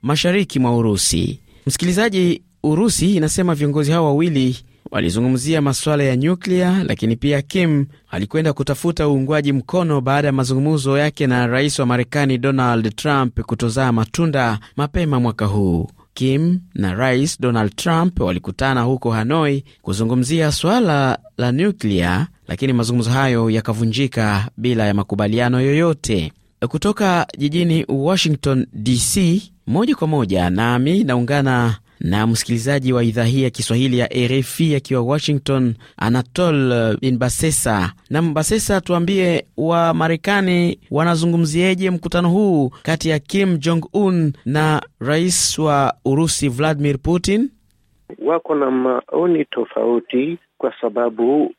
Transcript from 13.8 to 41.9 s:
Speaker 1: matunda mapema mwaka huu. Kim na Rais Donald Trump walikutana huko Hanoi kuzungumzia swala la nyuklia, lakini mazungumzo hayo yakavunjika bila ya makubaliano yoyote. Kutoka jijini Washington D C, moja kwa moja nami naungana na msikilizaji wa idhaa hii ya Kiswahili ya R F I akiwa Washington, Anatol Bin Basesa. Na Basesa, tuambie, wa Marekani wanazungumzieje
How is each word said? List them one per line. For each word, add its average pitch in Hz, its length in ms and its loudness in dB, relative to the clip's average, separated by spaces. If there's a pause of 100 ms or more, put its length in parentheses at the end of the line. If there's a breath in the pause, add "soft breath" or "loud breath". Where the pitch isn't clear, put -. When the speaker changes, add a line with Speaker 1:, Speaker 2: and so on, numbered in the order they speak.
Speaker 1:
matunda 120 680 0 (180 loud breath)
mapema 147 420 0
mwaka 110 260 0
huu. 98 420 0 (260 soft breath)
Kim 156 460 0 (160)
na 95 180 -2
Rais 127 480 0
Donald 117 340 0
Trump 175 440 0
walikutana 107 640 -2
huko 123 300 0
Hanoi 139 520 0 (180 soft breath)
kuzungumzia 127 680 0
swala 160 680 2 (180)
la 123 140 0
nyuklia, 107 760 0 (200)
lakini 135 260 -2
mazungumzo 117 380 0
hayo 127 380 2
yakavunjika 110 1080 0
bila 113 280 0
ya 101 80 0
makubaliano 107 680 0
yoyote. 139 720 0 (340)
Kutoka 190 600 0 (100)
jijini 160 520 0
Washington 139 840 0
D 110 240 0
C, 180 440 0 (260)
moja 226 280 0
kwa 160 120 -2
moja 95 420 0
nami 123 540 2
naungana 127 720 0 (240 soft breath)
na 104 280 0
msikilizaji 127 640 0
wa 120 100 2
idhaa 117 200 0
hii 131 200 2
ya 127 60 0
Kiswahili 123 500 0
ya 120 140 -2
R 123 200 0
F 135 280 -2
I 156 140 2
akiwa 131 260 -2
Washington, 135 720 0 (220 loud breath)
Anatol 123 1040 0
Bin 127 160 0
Basesa. 120 760 -2 (160)
Na 156 120 0
Basesa, 170 600 0
tuambie, 175 640 0 (120)
wa 165 360 0
Marekani 175 840 0 (120)
wanazungumzieje 170 1000 0